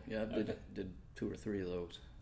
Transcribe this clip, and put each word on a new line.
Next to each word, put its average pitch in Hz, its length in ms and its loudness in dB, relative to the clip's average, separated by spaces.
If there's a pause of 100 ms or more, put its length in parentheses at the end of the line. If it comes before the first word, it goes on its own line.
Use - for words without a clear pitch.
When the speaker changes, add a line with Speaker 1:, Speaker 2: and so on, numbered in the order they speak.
Speaker 1:
yeah, 110 160 2
I - 20 2
did, 107 240 4
Speaker 2:
Okay. 87 100 -2 (140)
Speaker 1:
did 95 200 -2 (220)
two 107 160 2
or - 60 -2
three 101 240 2
of 92 80 2
those. 87 300 0 (220)